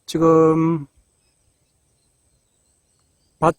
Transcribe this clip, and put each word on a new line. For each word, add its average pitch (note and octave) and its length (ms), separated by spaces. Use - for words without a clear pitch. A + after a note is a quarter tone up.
지금 D#3+ 840
밭 E3 200